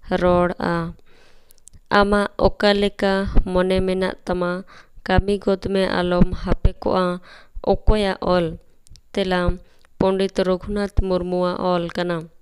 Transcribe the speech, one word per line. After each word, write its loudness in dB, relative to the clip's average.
ᱨᱚᱲᱟ᱾ 0
ᱟᱢᱟᱜ 4
ᱚᱠᱟ 2
ᱞᱮᱠᱟ 0
ᱢᱚᱱᱮ 0
ᱢᱮᱱᱟᱜ -2
ᱛᱟᱢᱟ, -2
ᱠᱟᱹᱢᱤ 0
ᱜᱚᱫ -2
ᱢᱮ, 0
ᱟᱞᱚᱢ 2
ᱦᱟᱯᱮ 0
ᱠᱚᱜᱼᱟ᱾ 0
ᱚᱠᱚᱭᱟᱜ 2
ᱚᱞ? 0
ᱛᱮᱞᱟ, -2
ᱯᱚᱸᱰᱤᱛ 0
ᱨᱚᱜᱷᱩᱱᱟᱛᱷ -2
ᱢᱩᱨᱢᱩᱣᱟᱜ -2
ᱚᱞ 0
ᱠᱟᱱᱟ᱾ -4